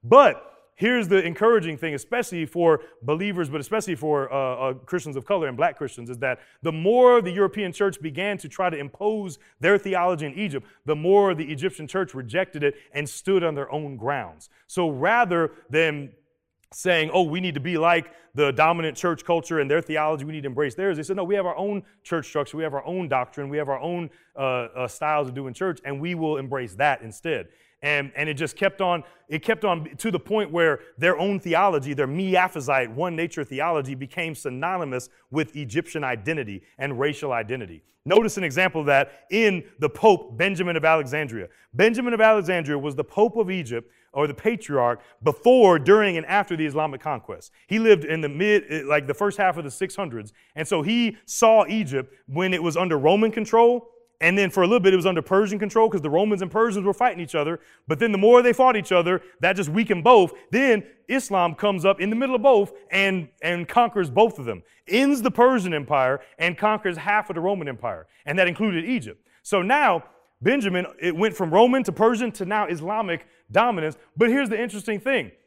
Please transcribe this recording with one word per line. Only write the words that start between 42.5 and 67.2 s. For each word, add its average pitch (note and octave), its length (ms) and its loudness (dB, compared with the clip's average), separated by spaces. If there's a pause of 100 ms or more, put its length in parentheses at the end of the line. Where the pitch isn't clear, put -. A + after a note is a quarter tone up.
was C#3 200 -6
the D3 80 -4
Pope A3 320 0
of G#3 120 -2
Egypt, A#2+ 420 -6 (220)
or C#3+ 140 0
the C#3+ 80 -6
patriarch, C3+ 640 -2 (220)
before, F#3+ 560 6
during, F#3+ 380 4
and D#3+ 100 -6
after F#3 300 0
the D#3 80 -2
Islamic D3 360 -4
conquest. A2+ 520 -10 (160)
He G#3 100 0
lived G#3 260 6
in D#3+ 180 -2
the D3 60 -4
mid, G#3 420 2
eh, D3+ 140 -4
like, D3 220 0
the C#3 80 -4
first G3+ 220 -2
half F#3 220 0
of D#3+ 60 -10
the C3+ 60 -8
six F#3+ 240 -8
hundreds. A#2 380 -8 (240)
And D#3 100 -6
so E3+ 160 0
he A#3 440 0
saw A3 420 6
Egypt C#3 440 -4 (140)
when F3+ 280 -2
it D#3+ 80 -4
was E3 140 -2
under E3+ 220 0
Roman G3 320 4
control, A#3 600 2 (300)
and F3 160 4
then G3 120 2
for F#3+ 140 2
a F3 40 4
little A3+ 140 4
bit, F#3+ 140 6
it - 20 2
was F3 100 0
under F3 140 0
Persian G3 380 0
control A3 320 2
'cause G3 100 -2
the D3 100 -4
Romans G3 300 2
and F#3 100 -6
Persians G3+ 360 0
were G3 80 0
fighting G#3+ 260 0
each E3 140 -10
other. D#3+ 260 -2 (260)
But D3+ 120 -2
then A3+ 120 0
the G3+ 80 0
more A#3 220 10
they A#3+ 140 4
fought B3+ 220 4
each G3+ 140 -4
other, F3+ 300 2 (200)
that F3+ 120 2
just F3+ 160 -2
weakened F#3 340 0
both. G#3 300 8 (180)
Then A#3 340 2 (220)
Islam F#3 480 0
comes G3 300 -2
up G3 160 4
in G3 80 -2
the A3 80 -2
middle C4 180 -2
of G#3+ 80 -2
both A#3 300 4 (180)
and, F#3+ 380 0 (140)
and F3 260 -4
conquers A#3 420 2
both G#3 280 2
of B2+ 80 -10
them. G2 160 -8 (260)
Ends C4+ 320 2
the A3+ 100 0
Persian A#3 440 2
Empire C#3 460 0 (180)
and E3+ 180 -2
conquers G#3 400 -2
half G#3 320 -2